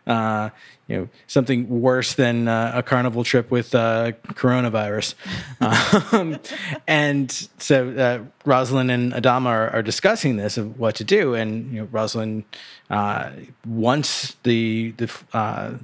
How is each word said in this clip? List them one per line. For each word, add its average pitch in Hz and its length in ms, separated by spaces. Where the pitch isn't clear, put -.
uh, 110 420
you 107 100
know, 92 120
something 123 420
worse 123 460
than, 117 320
uh, 113 280
a 123 80
carnival 123 400
trip 117 280
with, 123 240
uh, 113 380
coronavirus. 110 920
<laughs> - 40
Um, 165 280
and 143 440
so, 127 340
uh, 123 280
Rosalind 127 460
and 123 220
Adama 127 340
are, 113 220
are 113 120
discussing 139 540
this 104 220
of 110 220
what 110 160
to - 80
do, 175 300
and, 113 380
you 113 100
know, 104 100
Rosalind, 110 520
uh, 101 400
wants 117 760
the, 113 540
the, 117 120
uh, 110 380